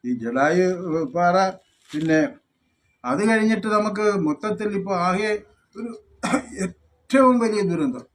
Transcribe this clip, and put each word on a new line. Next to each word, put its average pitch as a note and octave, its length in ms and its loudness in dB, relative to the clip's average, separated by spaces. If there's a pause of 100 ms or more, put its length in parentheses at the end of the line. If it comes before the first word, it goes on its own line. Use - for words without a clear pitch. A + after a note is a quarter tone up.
ഈ B2 140 -4
ജഡായു C#3 480 2 (380)
പാറ, F3 320 2 (540)
പിന്നെ D#3 300 2 (840)
അത് C#3 240 -2
കഴിഞ്ഞിട്ട് A3 380 2
നമുക്ക് G#3+ 400 0 (200)
മൊത്തത്തിൽ G#3 500 -4
ഇപ്പോൾ G3 180 -4 (120)
ആകെ G3+ 260 0 (440)
ഒരു A3+ 140 -10 (760)
ഏറ്റവും B3+ 720 2
വലിയ G#3+ 240 0
ദുരന്തം D3+ 420 -2 (100)